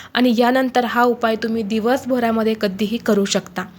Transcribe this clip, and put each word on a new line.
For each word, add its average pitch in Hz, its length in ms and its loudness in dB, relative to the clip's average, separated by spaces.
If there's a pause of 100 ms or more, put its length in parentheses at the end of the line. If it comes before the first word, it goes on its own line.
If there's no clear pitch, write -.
(140)
आणि 247 240 4
यानंतर 247 460 2
हा 226 180 0
उपाय 233 340 2
तुम्ही 226 260 -2
दिवसभरामध्ये 226 960 0
कधीही 202 360 -2
करू 202 280 2
शकता. 185 400 -4 (140)